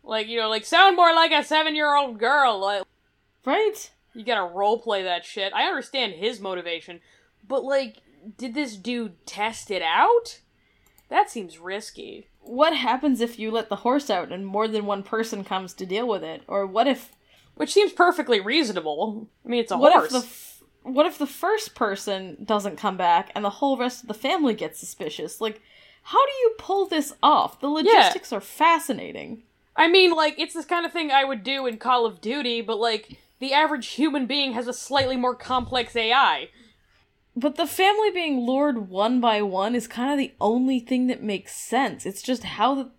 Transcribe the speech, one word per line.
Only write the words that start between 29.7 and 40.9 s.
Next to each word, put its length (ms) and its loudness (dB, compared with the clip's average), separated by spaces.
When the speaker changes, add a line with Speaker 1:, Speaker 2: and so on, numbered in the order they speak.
Speaker 1:
I 120 6
mean, 240 6
like, 260 0
it's 160 -6
this 120 -8
kind 200 -2
of 60 -8
thing 180 -4
I 140 4
would 180 -6
do 240 -4
in 120 -6
Call 280 0
of 140 -6
Duty, 400 -4
but, 180 -6
like, 400 -4
the 140 -6
average 360 0
human 380 0
being 260 -2
has 160 -6
a 40 -6
slightly 440 -2
more 180 0
complex 600 -4
A 160 0
I. 360 2
Speaker 2:
But 180 -2
the 140 -2
family 420 2
being 300 -2
lured 480 0
one 320 0
by 220 2
one 340 -2
is 100 -4
kinda 300 -4
the 240 -4
only 400 2
thing 260 0